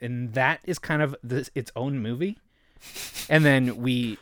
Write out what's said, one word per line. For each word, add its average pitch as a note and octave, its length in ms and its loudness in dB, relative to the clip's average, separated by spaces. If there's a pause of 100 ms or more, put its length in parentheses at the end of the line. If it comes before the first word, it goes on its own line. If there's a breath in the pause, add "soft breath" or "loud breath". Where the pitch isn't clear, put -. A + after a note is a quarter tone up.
and B2 320 -6
that C3 300 2
is F3+ 140 -4
kind D3+ 240 0
of C#3+ 200 -2
this, B2 320 -4
its A#2+ 220 -6
own C3 240 -4
movie. B2+ 380 -4 (880 loud breath)
And D#3 160 6
then B2+ 320 6
we, A#2+ 460 0